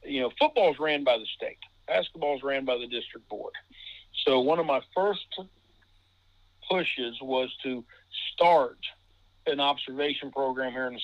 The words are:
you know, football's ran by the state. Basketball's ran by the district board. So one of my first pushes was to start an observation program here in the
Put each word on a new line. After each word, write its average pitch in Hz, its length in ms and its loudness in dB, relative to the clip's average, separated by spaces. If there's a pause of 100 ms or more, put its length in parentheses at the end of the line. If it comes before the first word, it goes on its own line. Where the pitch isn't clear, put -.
you - 180 -4
know, - 160 -2
football's 208 420 4
ran 147 240 0
by 123 140 6
the 110 80 -6
state. - 340 -8 (280)
Basketball's 147 560 -2
ran 135 220 -2
by 127 120 0
the 120 100 -8
district 120 420 -10
board. - 240 -10 (720)
So 131 160 6
one 156 180 2
of 165 60 2
my 139 160 2 (120)
first 190 320 0 (1400)
pushes 127 520 -2
was 131 280 -2 (140)
to 127 200 -6 (500)
start 165 440 6 (680)
an 143 140 0
observation 139 720 -2
program 131 420 -2
here 127 140 -4
in 123 60 -8
the 113 100 -10